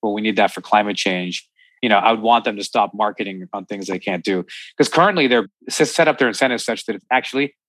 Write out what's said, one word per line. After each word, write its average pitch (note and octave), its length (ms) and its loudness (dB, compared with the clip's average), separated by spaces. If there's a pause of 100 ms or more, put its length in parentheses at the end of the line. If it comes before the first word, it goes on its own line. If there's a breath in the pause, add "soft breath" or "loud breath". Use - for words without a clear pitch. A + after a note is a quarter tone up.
Well, G#2 120 -2
we G#2+ 80 -4
need G#2+ 160 0
that G2+ 140 4
for F#2 100 -12
climate G#2 360 2
change." F2+ 500 -4 (340 soft breath)
You A#2+ 60 -2
know, G#2 100 4
I A2 140 4
would A2+ 100 0
want A2+ 220 4
them G#2 140 -4
to G2 60 -8
stop G2+ 300 -2
marketing G2 600 -4
on G2 120 -10
things G2 220 -10
they F#2+ 120 -6
can't F2+ 240 -6
do. F#2 220 -2 (320 loud breath)
'Cause C#3+ 120 4
currently E3+ 380 2
they're A#2 200 2 (220)
s-, D3 200 0
set D#3 200 4
up C3+ 80 0
their B2+ 100 2
incentives A#2 380 0
such A2 200 -4
that G#2+ 100 -6
it's F#2+ 140 -16
actually C3 460 -2 (140)